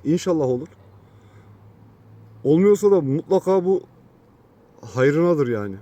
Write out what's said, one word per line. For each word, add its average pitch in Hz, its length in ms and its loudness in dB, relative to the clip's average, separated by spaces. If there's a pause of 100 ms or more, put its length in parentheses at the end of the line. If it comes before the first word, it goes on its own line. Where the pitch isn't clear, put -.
İnşallah 160 420 -2
olur. 127 220 -4 (1800)
Olmuyorsa 202 480 4
da 185 100 4
mutlaka 175 640 -2
bu 190 180 -2 (960)
hayrınadır 143 680 0
yani. 104 340 -6